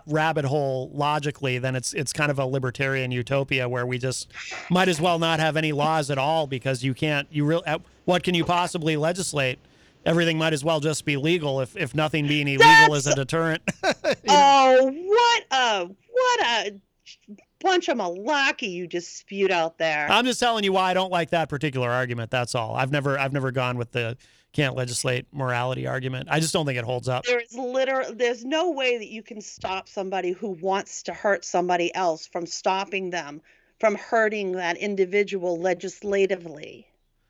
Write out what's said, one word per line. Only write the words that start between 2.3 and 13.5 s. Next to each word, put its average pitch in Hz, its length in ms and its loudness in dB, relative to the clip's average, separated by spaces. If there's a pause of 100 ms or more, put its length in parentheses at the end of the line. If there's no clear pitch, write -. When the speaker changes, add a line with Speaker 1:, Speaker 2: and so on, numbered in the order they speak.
Speaker 1:
of 135 80 -4
a 135 80 -2
libertarian 131 640 -2
utopia 131 580 -2
where 123 160 -4
we 127 140 -4
just 127 320 -6 (400)
might 185 180 4
as 160 100 0
well 170 200 2
not 165 200 2
have 156 160 0
any 156 160 0
laws 147 380 0
at 143 80 -2
all 151 300 0
because 131 360 -4
you 131 120 -2
can't, 147 360 -2
you 147 140 0
real-, 165 220 2
uh, 156 100 -2 (280)
what 180 180 2
can 180 100 0
you 170 100 2
possibly 165 540 0
legislate? 147 600 -2 (460)
Everything 165 320 2
might 160 140 0
as 143 140 -2
well 160 160 0
just 151 240 -2
be 147 100 -2
legal 143 460 0
if, 127 160 -8
if 156 180 -6
nothing 151 320 0
being 147 220 0
illegal 440 440 8
is 139 140 0
a 294 40 2
Speaker 2:
That's 139 100 4
Speaker 1:
deterrent. 160 460 0